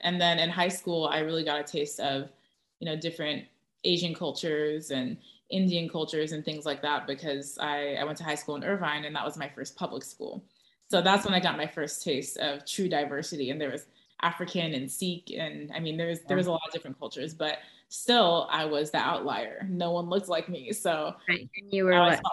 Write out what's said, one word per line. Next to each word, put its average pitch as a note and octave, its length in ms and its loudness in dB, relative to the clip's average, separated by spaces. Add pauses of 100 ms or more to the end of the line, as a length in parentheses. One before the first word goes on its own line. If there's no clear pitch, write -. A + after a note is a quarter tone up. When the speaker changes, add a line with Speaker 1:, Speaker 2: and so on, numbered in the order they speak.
Speaker 1:
and F3 180 2
then E3+ 180 6
in E3 100 4
high F3+ 200 2
school, E3+ 400 0
I D3 120 0
really D#3+ 240 0
got D3 160 0
a D3 40 -6
taste D3 360 -4
of, C#3 300 -2 (500)
you E3 60 -6
know, D#3 100 -2
different D#3 480 -4 (400)
Asian F3 300 2
cultures D3+ 760 -2
and C3 280 -2 (320)
Indian F3 400 2
cultures D#3 420 -2
and D3+ 100 -4
things D3+ 220 -6
like C#3+ 180 -2
that, D3 240 0
because C#3 520 -4
I, C#3+ 380 -2
I - 80 0
went D3+ 140 -4
to E3+ 60 -10
high D3+ 100 -2
school D3+ 220 -6
in C3+ 80 -8
Irvine, D#3+ 400 0
and D3+ 100 -8
that C#3 120 -2
was D3 100 -6
my C#3 140 -8
first - 260 -10
public C3+ 260 -6
school. - 400 -10 (480)
So F3+ 120 4
that's G3 240 6
when G3 80 2
I F3+ 60 6
got E3+ 180 2
my D#3 80 -2
first - 360 -6
taste C#3+ 360 -2
of D3 260 -2
true F#3+ 240 -2
diversity. D3 640 -2
And D3+ 100 -4
there C#3+ 100 -2
was C3+ 160 -8 (360)
African E3+ 520 0
and C3 160 -4
Sikh, F3+ 460 -4
and D3+ 380 -6
I D3 60 -4
mean, D#3+ 180 -2
there E3+ 100 0
was, E3+ 140 -4
there F3+ 140 2
was F3+ 100 4
a F3+ 40 0
lot D#3+ 160 0
of D#3 60 -10
different D3 260 -8
cultures, C#3+ 360 -8
but D#3 240 -2 (300)
still, G3 640 6
I D#3 140 2
was D3+ 260 0
the D#3+ 80 2
outlier. B2 680 -2
No F3 240 0
one F3 160 0
looked F#3+ 200 0
like E3 200 0
me. C3+ 240 -6
So D#3 420 0 (140)
Speaker 2:
Right. D3+ 200 0 (120)
And G3+ 120 -8
you G3 120 4
were, F#3 100 8
Speaker 1:
I F3 60 10
always F3 180 8 (140)